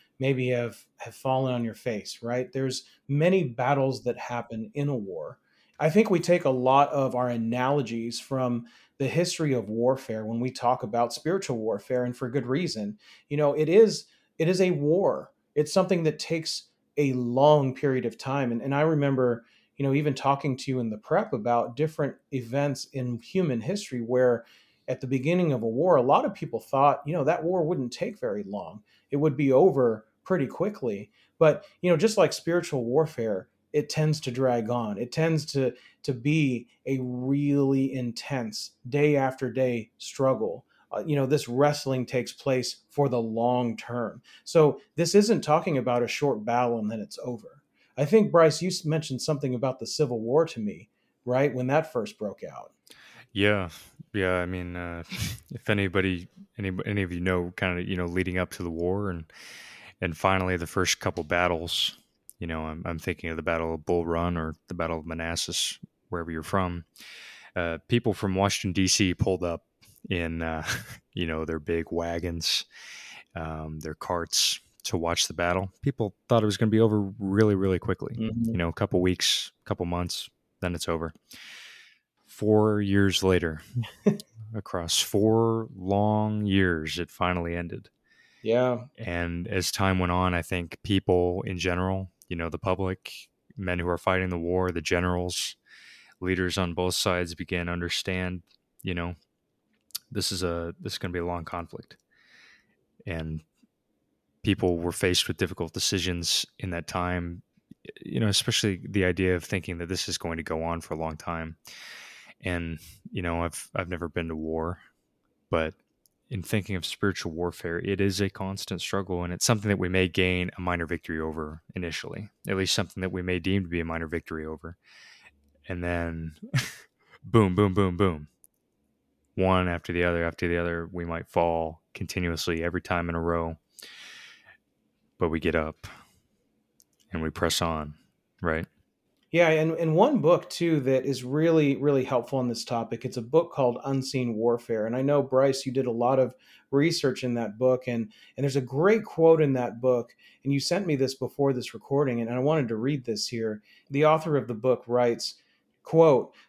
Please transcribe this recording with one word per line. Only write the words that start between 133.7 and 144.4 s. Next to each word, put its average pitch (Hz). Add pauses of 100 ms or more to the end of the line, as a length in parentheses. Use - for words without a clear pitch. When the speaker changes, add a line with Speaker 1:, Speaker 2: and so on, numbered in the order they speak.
Speaker 2:
but 85
we 80
get 80
up 78 (1200)
and 82
we 80
press 82
on, 78 (460)
right? 82 (640)
Speaker 1:
Yeah, 170
and, 160
and 160
one 233
book, 156
too, 165
that 131
is 123
really, 151
really 139
helpful 131
on 123
this 117
topic, 117
it's -
a 120
book 156
called 123
Unseen 131
Warfare. 117